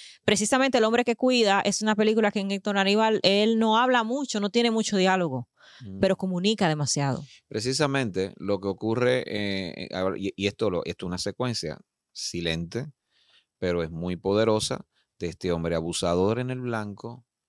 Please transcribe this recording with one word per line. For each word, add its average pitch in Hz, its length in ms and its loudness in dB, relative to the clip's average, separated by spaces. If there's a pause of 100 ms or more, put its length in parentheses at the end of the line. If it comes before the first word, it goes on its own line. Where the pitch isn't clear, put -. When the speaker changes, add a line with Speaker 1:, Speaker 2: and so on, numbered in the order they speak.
(240)
Speaker 1:
precisamente 254 540 2
El 226 60 6
hombre 233 200 4
que 226 120 0
cuida 233 460 4
es - 200 0
una 214 140 2
película 214 360 4
que 214 100 -2
en 196 100 -4
Héctor 202 260 -2
Aníbal 214 460 4
él 208 340 4
no 220 220 4
habla 254 240 4
mucho, 240 360 -4
no 202 120 -2
tiene 233 180 2
mucho 220 280 0
diálogo, 180 520 0 (320)
Speaker 2:
Mm. 98 180 -12
Speaker 1:
pero 190 180 4
comunica 190 520 0
demasiado. 143 540 0 (240)
Speaker 2:
Precisamente 123 880 -2
lo 98 240 -2
que 101 60 -6
ocurre, 117 580 0
eh, 98 640 -6
eh, - 40 -8
a 92 80 -2
ver, 95 160 -2
y, 95 160 -4
y 98 120 -2
esto 104 220 -2
lo, 90 160 -2
esto 87 200 -8
es - 20 -6
una 87 120 -6
secuencia 101 600 -6 (340)
silente, 85 800 -6 (680)
pero 87 240 -2
es 80 80 -6
muy 87 240 -4
poderosa, 107 720 0 (340)
de 87 100 -4
este 85 220 -4
hombre 82 240 -2
abusador 87 640 0
en 127 120 -6
el 127 100 -8
blanco 117 640 -10 (240)